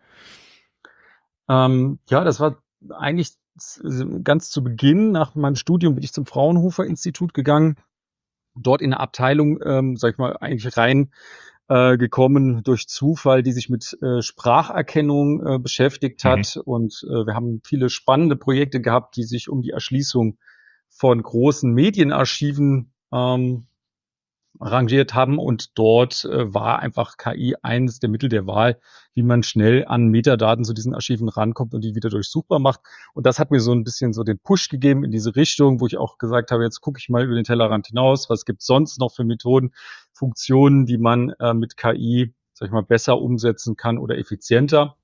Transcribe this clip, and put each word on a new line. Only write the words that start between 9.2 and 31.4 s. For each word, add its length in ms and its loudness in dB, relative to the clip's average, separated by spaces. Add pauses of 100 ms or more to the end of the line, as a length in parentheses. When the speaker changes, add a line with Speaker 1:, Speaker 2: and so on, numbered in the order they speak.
Speaker 1:
ähm, 340 0
sag 160 0
ich 60 -10
mal, 200 -4
eigentlich 400 -6
rein, 320 4 (580)
äh, 300 4
gekommen 640 2
durch 260 -2
Zufall, 540 2
die 100 0
sich 160 -6
mit, 320 -6
äh, 220 -2
Spracherkennung, 1200 0
äh, 120 0
beschäftigt 640 -2
Speaker 2:
Mhm. 40 4
Speaker 1:
hat. 360 0
Und, 400 -4
äh, 220 -4
wir 80 -4
haben 280 -6
viele 280 -2
spannende 460 2
Projekte 440 -2
gehabt, 360 -2
die 80 -4
sich 260 -8
um 100 -4
die 100 -6
Erschließung 680 -2 (500)
von 340 0
großen 480 0
Medienarchiven, 1200 0 (180)
ähm, 540 -2 (920)
arrangiert 560 0
haben. 240 2
Und 400 -4
dort, 460 4
äh, 280 -4
war 280 -2
einfach 360 -6
K 180 -8
I 280 -4
eines 380 -2
der 100 -2
Mittel 180 -2
der 200 -2
Wahl, 320 0 (340)
wie 80 -2
man 220 2
schnell 420 2
an 220 2
Metadaten 560 2
zu 100 -4
diesen 180 -6
Archiven 360 -4
rankommt 440 -4